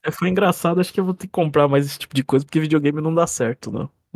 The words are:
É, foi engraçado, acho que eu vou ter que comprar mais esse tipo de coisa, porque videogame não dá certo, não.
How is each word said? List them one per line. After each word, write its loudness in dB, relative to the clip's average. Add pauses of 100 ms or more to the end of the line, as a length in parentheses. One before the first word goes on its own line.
É, -2
foi -4
engraçado, 2
acho -2
que -2
eu -2
vou -2
ter -12
que -14
comprar 2
mais 2
esse -10
tipo -16
de 2
coisa, 2
porque -2
videogame 0
não -2
dá 2
certo, -4
não. -6 (280)